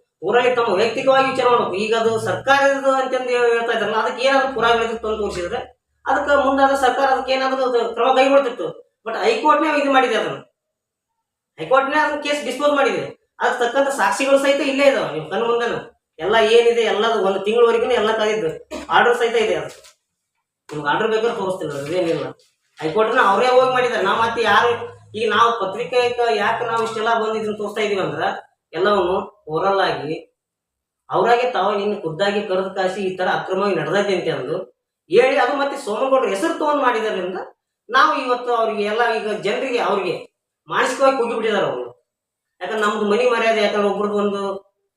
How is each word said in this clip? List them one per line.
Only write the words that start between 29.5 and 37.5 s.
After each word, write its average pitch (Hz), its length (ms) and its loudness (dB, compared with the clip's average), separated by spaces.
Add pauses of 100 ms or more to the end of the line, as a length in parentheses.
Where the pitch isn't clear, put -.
ಆಗಿ 156 340 -2 (960)
ಅವರಾಗೆ 233 400 2
ತಾವ 196 240 0
ನಿನ್ನ 202 260 -2
ಖುದ್ದಾಗಿ 202 480 -2
ಕರೆದು 190 260 -2
ಕಾಸಿ 190 260 -2
ಈ 185 160 -4
ತರ 185 120 -2
ಅಕ್ರಮವಾಗಿ 190 460 -2
ನಡೆದೈತೆ 180 560 0
ಅಂತ 139 100 -4
ಅಂದು 147 180 -6 (520)
ಹೇಳಿ 262 280 4
ಅದು 285 180 0
ಮತ್ತೆ 277 200 -2
ಸೋಮನಗೌಡರ 240 520 0
ಹೆಸರು 320 260 -2
ತಗೊಂಡ್ 294 280 0
ಮಾಡಿದಾದ್ರಿಂದ 214 560 -2 (520)